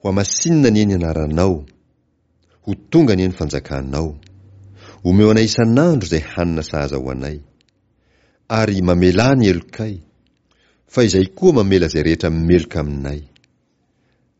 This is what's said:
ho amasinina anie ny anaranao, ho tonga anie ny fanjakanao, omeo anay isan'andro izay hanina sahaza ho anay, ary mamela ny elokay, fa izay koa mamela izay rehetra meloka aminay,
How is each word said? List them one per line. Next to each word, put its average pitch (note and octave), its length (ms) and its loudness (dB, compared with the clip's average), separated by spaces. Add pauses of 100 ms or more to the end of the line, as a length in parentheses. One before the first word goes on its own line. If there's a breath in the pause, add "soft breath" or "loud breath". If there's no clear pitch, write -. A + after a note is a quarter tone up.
ho G#2 80 -8
amasinina B2+ 600 0
anie G#2+ 180 2
ny G2 80 0
anaranao, D#2+ 720 -2 (1000)
ho G2+ 100 -6 (160)
tonga D#3 220 4
anie F#2 160 2
ny F#2 80 -8
fanjakanao, C#2 800 -6 (880 loud breath)
omeo G#2 260 4
anay A2 140 4
isan'andro A#2+ 640 2
izay D#2+ 260 -4
hanina E2+ 300 -4
sahaza D2 340 -6
ho C2 140 -8
anay, C#2+ 340 -10 (1040)
ary G#2+ 320 -2
mamela F2+ 560 2
ny G#2+ 160 4
elokay, F#2 480 -8 (880)
fa B2 160 2
izay F#2+ 220 2 (100)
koa F3+ 160 4
mamela G2 340 2
izay D#2 160 -2
rehetra E2 280 0
meloka D#2+ 500 0
aminay, C#2+ 400 -8 (1200)